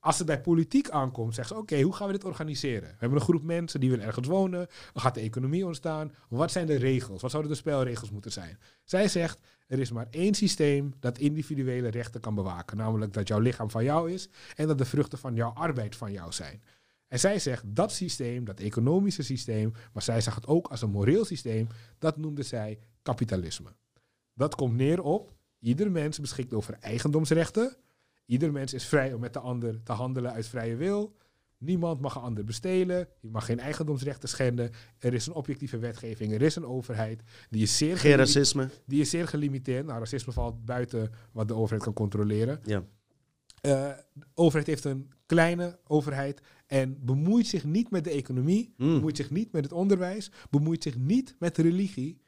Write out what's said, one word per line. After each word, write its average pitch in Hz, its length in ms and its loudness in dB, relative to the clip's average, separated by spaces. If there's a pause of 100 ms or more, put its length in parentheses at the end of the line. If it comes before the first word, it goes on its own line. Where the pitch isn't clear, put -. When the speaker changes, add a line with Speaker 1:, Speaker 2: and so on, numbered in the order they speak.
Speaker 1:
Als 156 160 2
het 175 80 -2
bij 147 140 2
politiek 170 500 4
aankomt, 127 440 -2
zeggen 113 220 -6
ze: 220 60 -8
"Oké, 156 180 0
hoe 170 140 6
gaan 202 120 -4
we 196 60 -2
dit 196 120 -4
organiseren? 143 640 -4
We 82 100 -18
hebben 127 200 2
een 110 60 2
groep 156 180 4
mensen 165 380 -2
die 131 100 4
willen 117 140 0
ergens 110 220 -4
wonen. 180 340 0 (340)
Er - 60 -8
gaat 127 140 2
de - 60 -6
economie 131 460 -2
ontstaan. 156 460 -6 (160)
Wat 147 240 0
zijn 175 140 0
de 151 100 2
regels? 123 460 0
Wat 127 80 -4
zouden 151 220 -2
de 143 60 -4
spelregels 123 520 -2
moeten 104 220 -10
zijn?" 85 260 -12 (260)
Zij 202 240 4
zegt: 170 300 0 (280)
"Er 131 120 -2
is 123 140 -2
maar 117 180 -6
één 180 240 2
systeem 143 680 2
dat 120 180 -2
individuele 139 720 0
rechten 117 320 -6
kan 110 140 -4
bewaken. 92 420 -4
Namelijk 110 360 -2
dat 101 160 -2
jouw 107 100 2
lichaam 113 320 2
van 110 140 0
jou 165 280 0
is 185 160 -10 (280)
en 151 100 0
dat 156 120 2
de 131 60 4
vruchten - 340 -2
van 127 160 -6
jouw 117 180 0
arbeid 123 440 -4
van 104 160 -8
jou 87 200 -10
zijn." 95 300 -10 (460)
En 127 120 -4
zij 202 180 4
zegt: 127 280 -4
"Dat 113 260 0
systeem, 123 520 -6
dat 95 160 -10
economische 143 640 2
systeem," 113 500 -2 (200)
maar 104 100 -8
zij 117 180 0
zag 110 140 0
het - 120 -10
ook 170 220 2
als - 140 -8
een 110 80 0
moreel 104 340 4
systeem, 113 420 -4 (320)
dat 156 180 0
noemde 151 260 -6
zij 107 360 -6 (240)
kapitalisme. 95 680 -2 (680)
Dat 135 200 -2
komt 123 220 0
neer 151 260 4
op: 156 300 -2 (260)
ieder 123 320 2
mens 156 300 -2
beschikt 131 320 -6
over 110 280 -4
eigendomsrechten. 156 960 2 (500)
Ieder 143 260 2
mens 135 220 -4
is 127 100 -6
vrij 135 300 2
om 113 60 -6
met 120 120 -8
de 143 60 -6
ander 120 440 -4
te 113 100 -6
handelen 123 400 -2
uit 113 140 -6
vrije 117 300 -4
wil. 202 400 -2 (420)
Niemand 165 420 0
mag 131 140 -4
een 135 80 -8
ander 110 220 -4
bestelen. 180 640 0 (120)
Je 110 100 -16
mag 110 140 -4
geen 120 160 0
eigendomsrechten 139 680 -4
schenden. 120 420 0 (280)
Er 123 160 0
is 110 120 0
een 160 60 -8
objectieve 139 460 -6
wetgeving. 110 540 -4
Er 107 100 2
is 151 140 4
een 165 100 -6
overheid. 113 560 -4 (280)
Die 110 120 2
is 107 140 2
zeer 147 120 2
Speaker 2:
Geen 180 100 0
Speaker 1:
gelimi-, 147 180 8
Speaker 2:
racisme. 135 520 6 (180)
Speaker 1:
die 139 140 2
is 151 100 2
zeer 170 180 -2
gelimiteerd. 135 580 -2
Nou, 123 120 -6
racisme 120 340 -6
valt 117 320 -4
buiten 117 460 -2 (220)
wat 110 160 -2
de 117 60 -2
overheid 110 280 0
kan 110 100 -4
controleren. 107 720 0
Speaker 2:
Ja. 104 200 -2 (760)
Speaker 1:
Eh, 139 300 2 (220)
de - 220 -20
overheid 156 320 6
heeft 151 180 -2
een 135 260 -4 (160)
kleine 175 600 2
overheid 139 540 0 (260)
en 135 380 2
bemoeit 165 420 4
zich 170 180 -2
niet 190 260 2
met 175 140 0
de 170 60 -2
economie, 143 680 2
Speaker 2:
Mm. 147 180 4
Speaker 1:
bemoeit 151 220 2
zich - 140 -4
niet 196 220 -2
met 151 120 0
het 143 80 -6
onderwijs, 185 580 2 (200)
bemoeit 156 320 2
zich 120 160 -6
niet 190 400 0
met 170 200 -2
religie. 170 680 2